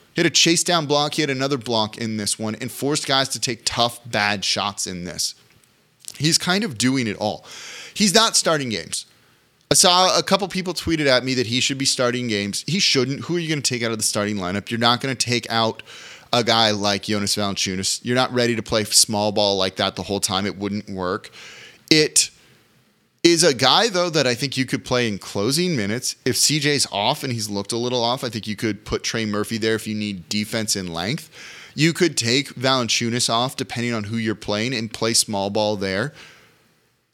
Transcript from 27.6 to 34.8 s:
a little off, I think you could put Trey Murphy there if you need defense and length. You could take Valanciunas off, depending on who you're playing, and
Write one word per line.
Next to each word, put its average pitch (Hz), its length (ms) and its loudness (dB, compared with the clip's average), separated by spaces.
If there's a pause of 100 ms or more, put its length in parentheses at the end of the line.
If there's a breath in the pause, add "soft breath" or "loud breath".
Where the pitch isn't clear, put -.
a 117 40 -2
little 120 240 -2
off, 120 220 0
I 123 60 -4
think 101 180 -8
you 107 80 -4
could 104 300 -4
put - 180 -4
Trey 113 220 -4
Murphy 104 320 -2
there 110 180 0
if 107 100 -4
you 110 80 -6
need 104 360 -8
defense 107 480 -2
and 90 160 -6
length. 95 360 -6 (460 loud breath)
You 156 160 2
could 165 240 0
take 120 400 0
Valanciunas 123 720 0
off, 120 280 -2
depending 120 360 -4
on 107 120 -4
who 107 100 -6
you're 110 180 -2
playing, 107 400 -4
and 110 180 -6